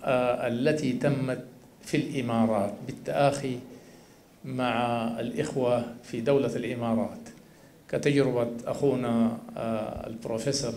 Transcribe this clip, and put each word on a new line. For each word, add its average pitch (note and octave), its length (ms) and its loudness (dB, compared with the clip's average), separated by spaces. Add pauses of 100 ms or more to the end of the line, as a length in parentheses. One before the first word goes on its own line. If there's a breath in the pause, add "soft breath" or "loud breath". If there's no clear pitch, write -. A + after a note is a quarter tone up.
آه، B2 440 2
التي C3 460 2
تمت C3 500 0 (380)
في - 160 -2
الإمارات A#2 760 2 (140)
بالتآخي C#3 720 0 (840 loud breath)
مع A#2+ 640 0 (120)
الإخوة A#2+ 640 0 (200)
في A#2 180 -6
دولة B2 340 2
الإمارات، A#2 720 -2 (600 loud breath)
كتجربة B2+ 580 2 (180)
أخونا، A#2+ 720 2 (200)
آه، A2+ 500 -4
البروفيسور A#2 680 -2